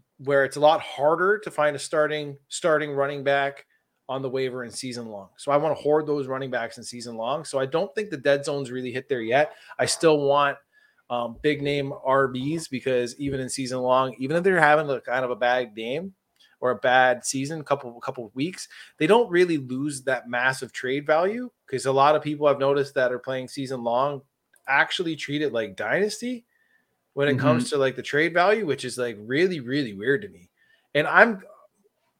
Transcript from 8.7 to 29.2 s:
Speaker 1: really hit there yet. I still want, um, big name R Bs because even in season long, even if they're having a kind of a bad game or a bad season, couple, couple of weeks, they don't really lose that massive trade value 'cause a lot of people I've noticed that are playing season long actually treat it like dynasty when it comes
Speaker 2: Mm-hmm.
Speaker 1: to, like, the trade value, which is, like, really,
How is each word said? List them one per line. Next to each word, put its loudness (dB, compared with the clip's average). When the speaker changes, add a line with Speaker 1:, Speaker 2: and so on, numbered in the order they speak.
Speaker 1:
really -6
hit -6
there -2
yet. 2
I 0
still 4
want, 2
um, -4
big 0
name -4
R 4
Bs -6
because -2
even -4
in -6
season -6
long, 2
even -2
if 0
they're 4
having 6
a -2
kind -2
of -2
a -4
bad 0
game -6
or 0
a -2
bad 4
season, -6
couple, -4
couple -10
of -16
weeks, -6
they 2
don't 6
really 2
lose -6
that -2
massive -2
trade -6
value 0
'cause -6
a 2
lot 6
of 0
people -2
I've 4
noticed 0
that 2
are -2
playing -8
season -8
long 0
actually 0
treat -6
it -2
like -4
dynasty -4
when 0
it 2
comes 2
Speaker 2:
Mm-hmm. -6
Speaker 1:
to, 0
like, 0
the -8
trade 0
value, 2
which -2
is, -8
like, -4
really, 0